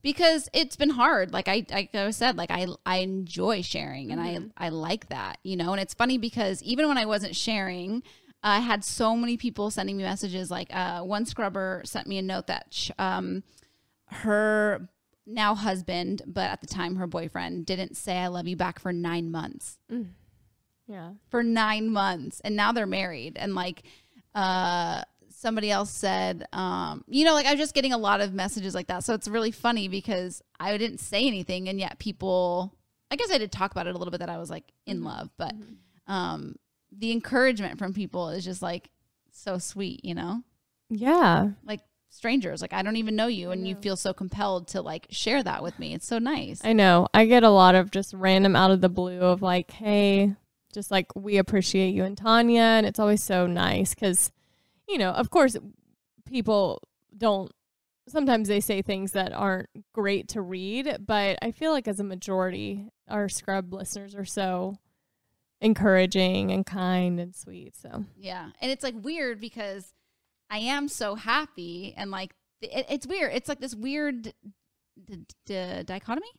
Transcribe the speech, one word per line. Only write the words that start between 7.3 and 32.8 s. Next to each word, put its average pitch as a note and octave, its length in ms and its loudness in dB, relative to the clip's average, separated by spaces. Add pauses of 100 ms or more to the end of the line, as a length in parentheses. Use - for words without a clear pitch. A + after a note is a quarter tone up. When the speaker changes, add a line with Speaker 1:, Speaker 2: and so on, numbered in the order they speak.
Speaker 1:
sharing, G3 680 -4 (400)
I G#3 160 4
had A3+ 260 0
so A3+ 320 0
many A#3+ 200 0
people G#3+ 340 -4
sending G3 260 -6
me F#3+ 60 -4
messages. F#3 480 -4
Like, F3+ 240 -8
uh, F3+ 280 -4
one G#3 220 -2
scrubber F#3+ 600 -4
sent - 240 -10
me G3 100 -4
a F#3+ 40 -2
note F#3+ 260 -6
that - 220 -6
sh-, - 280 -6
um, F#3 460 -4 (600)
her G#3+ 840 0 (360)
now G#3+ 300 0
husband, F#3 720 -2
but F#3 240 -4
at - 100 -8
the - 60 -18
time F3+ 300 -4
her F#3 100 -2
boyfriend, E3+ 600 -6
didn't F#3 300 -4
say F3+ 220 -4
"I F3+ 80 -2
love F3+ 220 -6
you" F3+ 80 -4
back F3+ 240 -4
for F3+ 120 -4
nine E3+ 380 -4
months. - 480 -10 (120)
Speaker 2:
Mm. A3+ 180 -8 (800)
Yeah. F3+ 240 -14 (180)
Speaker 1:
For A#3+ 140 0
nine A3 460 2
months. G3 500 -2
And G#3 160 -4
now G#3 160 2
they're A3+ 140 0
married. F3 520 -6
And, G3+ 160 -4
like, F3+ 300 -6 (500)
uh, F3+ 680 0 (280)
somebody A3 400 -2
else G3+ 200 0
said, F#3 600 -2
um, F3+ 540 -4
you C#4+ 180 2
know, D#4+ 100 8
like, D4 120 4
I C#4+ 60 4
was C#4+ 80 2
just D4+ 140 -2
getting C4+ 180 2
a A#3 60 0
lot G3+ 220 2
of G3 140 -2
messages F#3+ 400 -4
like F3+ 140 -6
that. F#3 160 -6
So A#3 100 0
it's G#3+ 140 -6
really A3 240 -2
funny A3+ 360 -2
because F#3 540 -4 (180)
I G3+ 160 -2
didn't G#3 220 -4
say A3 280 0
anything, F#3 420 -2
and G3 100 -4
yet F#3 220 -6
people, F3+ 720 -2 (360)